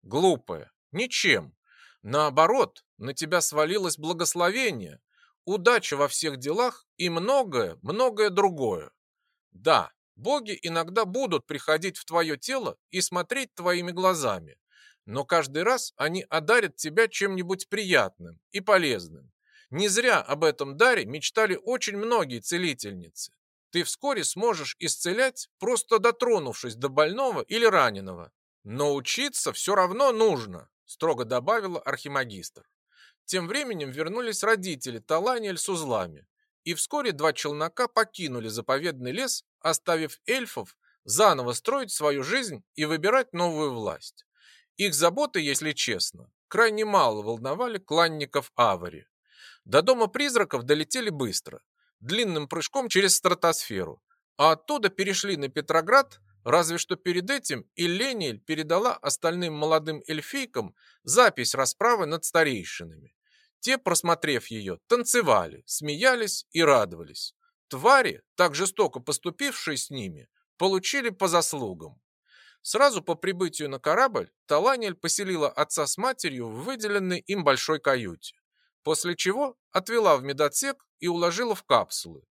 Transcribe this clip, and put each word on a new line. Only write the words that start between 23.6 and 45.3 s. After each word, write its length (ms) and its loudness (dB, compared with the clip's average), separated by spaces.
Ты 120 -2
вскоре 420 -4
сможешь 540 -2
исцелять, 680 -2
просто 380 0
дотронувшись 800 0
до 140 -4
больного 520 2
или 240 0
раненого. 680 2
Но 300 -2
учиться 600 -4
все 220 0
равно 360 4
нужно», 580 0
строго 380 -2
добавила 560 -2
архимагистр. 920 -6
Тем 160 -2
временем 440 -6
вернулись 520 -6
родители 560 -2
Таланиэль 580 -2
с 120 -6
узлами, 580 -4
и 80 -4
вскоре 400 -2
два 200 2
челнока 540 -4
покинули 600 -4
заповедный 640 -2
лес, 320 -4
оставив 680 -2
эльфов 480 -4
заново 480 4
строить 380 -4
свою 320 0
жизнь 400 -4
и 100 -2
выбирать 480 2
новую 400 0
власть. 520 -6
Их 160 0
заботы, 460 2